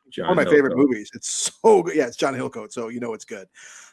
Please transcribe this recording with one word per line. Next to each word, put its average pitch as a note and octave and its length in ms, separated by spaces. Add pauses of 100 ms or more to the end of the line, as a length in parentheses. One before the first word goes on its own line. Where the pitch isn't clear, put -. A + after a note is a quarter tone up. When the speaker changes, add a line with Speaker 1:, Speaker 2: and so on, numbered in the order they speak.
Speaker 1:
John - 200
Speaker 2:
one F3+ 100
of D3 60
my F3 60
favorite C#3+ 240
Speaker 1:
Hillcoat. C3+ 140
Speaker 2:
movies. A2 240
It's - 380 (100)
so G#3+ 220
good. E3+ 120
Yeah, C#3+ 120
it's A#2+ 100
John C#3 160
Hillcoat, B2 400
so A#2 160
you A#2+ 100
know A#2 140
it's G#2+ 120
good. G2 220 (460)